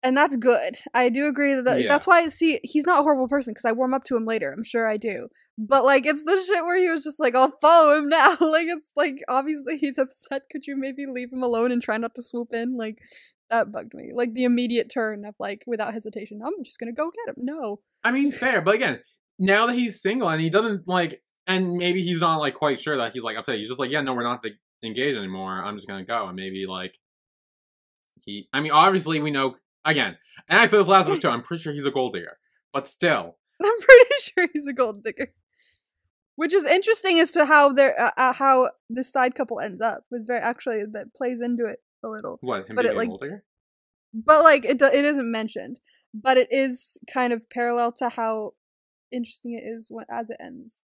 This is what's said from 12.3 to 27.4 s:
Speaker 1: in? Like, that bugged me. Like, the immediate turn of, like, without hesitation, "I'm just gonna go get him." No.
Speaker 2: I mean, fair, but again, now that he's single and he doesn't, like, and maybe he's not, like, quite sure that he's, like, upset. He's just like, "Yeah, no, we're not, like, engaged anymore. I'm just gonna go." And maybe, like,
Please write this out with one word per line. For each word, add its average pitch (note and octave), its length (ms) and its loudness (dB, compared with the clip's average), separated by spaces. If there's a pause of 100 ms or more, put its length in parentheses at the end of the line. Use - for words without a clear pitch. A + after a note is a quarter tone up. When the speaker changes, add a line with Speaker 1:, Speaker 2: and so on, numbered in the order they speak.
Speaker 1:
in? A#3+ 260 -6
Like, A3 200 -8 (540)
that A3 200 0
bugged - 220 -12
me. B1 180 -16
Like, A#3+ 220 -4
the B3+ 100 -2
immediate A#3+ 480 0
turn G#3+ 320 -6
of, G#3 140 -16
like, G3+ 300 -10
without G#3+ 260 -6
hesitation, G#3+ 500 -12
"I'm D#4+ 200 -8
just - 160 -16
gonna A#3 140 -10
go D#4+ 180 -6
get A4+ 260 -12
him." A#3+ 80 -10
No. B3+ 360 -8 (220)
Speaker 2:
I A3+ 80 0
mean, C#4 200 0
fair, B3 300 -2
but F#3 120 2
again, G#3+ 300 -2 (340)
now G3 300 2
that B3 80 -2
he's A#3+ 260 -4
single G#3+ 280 0
and D#3 120 0
he D#3+ 80 0
doesn't, G3+ 380 0
like, F3+ 360 -2 (220)
and F#3 320 0
maybe F3+ 240 0
he's E3+ 200 -2
not, E3 180 2
like, C#3+ 160 -2
quite D3 240 -2
sure D3 180 -4
that A2+ 160 -4
he's, B2 100 -8
like, A2 140 -6
upset. A2+ 220 -6
He's G#2+ 80 -8
just B2+ 120 -10
like, C3 120 -4
"Yeah, D3 100 -2
no, C3+ 140 -4
we're A#2+ 80 -4
not, B2 200 -4
like, A2 120 -10 (280)
engaged A#2+ 360 -2
anymore. F#2+ 440 -8
I'm G#2 140 -8
just F#2+ 100 -16
gonna G2 180 -10
go." A2+ 220 -4
And F2+ 80 -12
maybe, F#2+ 300 -10
like, F#2 320 -10 (1300)